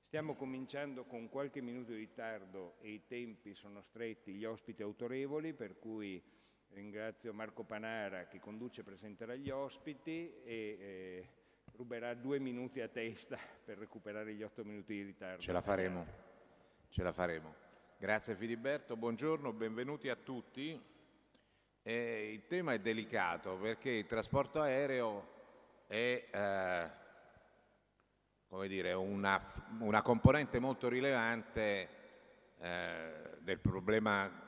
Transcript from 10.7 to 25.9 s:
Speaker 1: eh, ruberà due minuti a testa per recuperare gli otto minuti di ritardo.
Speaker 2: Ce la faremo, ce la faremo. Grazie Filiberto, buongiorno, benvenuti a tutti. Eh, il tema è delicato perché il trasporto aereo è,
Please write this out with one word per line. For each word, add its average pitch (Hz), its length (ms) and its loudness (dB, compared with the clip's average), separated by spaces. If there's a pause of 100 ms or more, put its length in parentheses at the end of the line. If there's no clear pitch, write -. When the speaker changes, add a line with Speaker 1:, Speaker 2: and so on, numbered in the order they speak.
Speaker 1:
eh, 92 500 -8 (440)
ruberà 120 420 -4
due 135 240 0
minuti 123 420 -4
a 110 80 -4
testa 113 480 -6 (260)
per 104 140 -10
recuperare 107 560 -8
gli 107 100 -6
otto 107 220 -8
minuti 104 280 -6
di 101 100 -2
ritardo. 92 380 -8
Speaker 2:
Ce 92 100 -2
la 87 100 4
faremo, 92 440 2 (840)
ce - 140 2
la 87 100 2
faremo. 80 500 -2 (340)
Grazie 104 380 2
Filiberto, 117 640 -2
buongiorno, 123 560 0
benvenuti 120 560 -2
a 120 80 0
tutti. 139 600 -6 (1040)
Eh, 113 520 0
il 104 140 -10
tema 170 260 2
è 110 60 4
delicato 95 760 2
perché 110 340 0
il 107 140 2
trasporto 131 540 2
aereo 131 680 2 (600)
è, 120 420 2